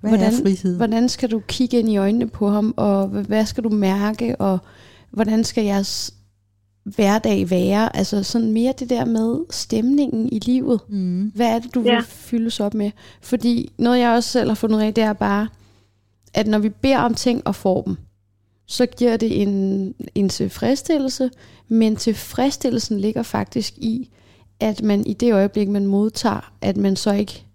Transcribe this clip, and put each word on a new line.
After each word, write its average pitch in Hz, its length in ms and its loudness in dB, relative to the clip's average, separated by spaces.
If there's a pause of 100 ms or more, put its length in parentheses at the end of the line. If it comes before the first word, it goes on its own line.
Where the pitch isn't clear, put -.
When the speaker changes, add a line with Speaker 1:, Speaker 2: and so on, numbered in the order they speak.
Speaker 1:
hvad 208 100 -2
Speaker 2:
Hvordan, 214 220 4
Speaker 1:
er 240 100 2
frihed? 185 340 0
Speaker 2:
hvordan 226 320 2
skal 247 220 -2
du 220 160 0
kigge 247 320 0
ind 226 100 2
i 208 80 2
øjnene 220 320 2
på 202 200 -2
ham, 208 280 0
og 196 280 2
hva-, 196 220 -4
hvad 214 180 2
skal 220 180 -6
du 226 60 0
mærke, 208 640 0
og 190 240 0 (520)
hvordan 220 320 0
skal 220 200 -2
jeres 196 500 -2 (720)
hverdag 202 680 0
være? 196 460 2
Altså, 196 280 -2
sådan 226 280 0
mere 233 280 2
det 240 100 -8
der 247 160 0
med 233 340 0 (100)
stemningen 240 840 0
i 220 80 -2
livet. 247 400 0 (100)
Speaker 1:
Mhm. 190 460 -2
Speaker 2:
Hvad 233 200 0
er 233 40 0
det, 240 160 -12
du 247 60 0
Speaker 3:
Ja. 240 140 2
Speaker 2:
vil 233 80 0
fyldes - 560 -6
op 208 140 -2
med? 208 180 -2 (300)
Fordi 233 560 -2
noget, 247 220 2
jeg 240 120 4
også 233 180 2
selv 247 200 2
har 220 60 0
fundet 220 220 0
ud 214 40 2
af, 214 120 0
det 226 100 2
er 214 100 0
bare, 208 340 -2 (880)
at 214 140 0
når 214 120 2
vi 214 100 0
beder 269 300 2
om 233 140 2
ting - 340 0
og 202 80 -2
får - 260 0
dem, 190 160 -6 (680)
så - 180 0
giver 240 320 0
det 226 240 0
en, 196 520 -2 (220)
en 196 140 2
tilfredsstillelse, 262 1000 -2 (380)
men 220 280 2
tilfredsstillelsen 226 1040 -2
ligger 214 240 -2
faktisk 208 540 -6
i, 233 320 -4 (500)
at 214 240 -2
man 208 220 2
i 208 80 -4
det 233 200 2
øjeblik, 202 360 2
man 202 180 0
modtager, 202 640 -2 (100)
at 196 160 -2
man 196 180 2
så 208 180 -2
ikke 202 420 -4